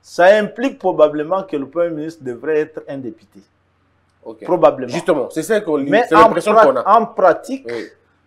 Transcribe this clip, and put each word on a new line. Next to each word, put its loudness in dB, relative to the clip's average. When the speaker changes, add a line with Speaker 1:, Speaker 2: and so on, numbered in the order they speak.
Speaker 1:
Ça -2
implique 0
probablement 0
que -10
le -10
Premier -4
ministre -12
devrait -4
être -8
un -12
député. -16
Speaker 2:
Ok. -20
Speaker 1:
Probablement. 2
Speaker 2:
Justement, -2
c'est -8
ça -2
qu'on -4
lit, -4
Speaker 1:
Mais 2
Speaker 2:
c'est 0
Speaker 1:
en 6
Speaker 2:
l'impression 2
Speaker 1:
prat-, 6
Speaker 2:
qu'on 2
a. 2
Speaker 1:
en -2
pratique, -2
Speaker 2:
Oui. -8